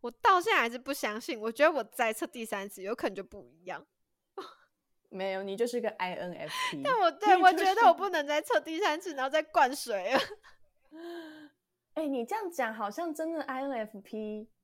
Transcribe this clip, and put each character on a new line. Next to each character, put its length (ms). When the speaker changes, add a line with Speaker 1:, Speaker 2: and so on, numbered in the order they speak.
Speaker 1:
我 80
到 320
现 120
在 60
还 100
是 100
不 140
相 280
信， 180
我 120
觉 120
得 80
我 120
再 280
测 140
第 180
三 240
次 140
有 140
可 120
能 80
就 80
不 280
一 140
样。 200
Speaker 2:
没 240
有， 100
你 120
就 100
是 140
个 120
I 240
N 180
F 200
P。 120
Speaker 1:
但 160
我， 100
对， 280
Speaker 2:
你 60
就 0
是 0
Speaker 1:
我 100
觉 220
得 120
我 60
不 160
能 180
再 140
测 180
第 200
三 200
次， 140
然 100
后 60
再 120
灌 320
水 400
了。 60
Speaker 2:
<laughs> 600
哎， 140
你 180
这 100
样 160
讲 220
好 160
像 240
真 180
的 120
I 180
N 100
F 300
P 480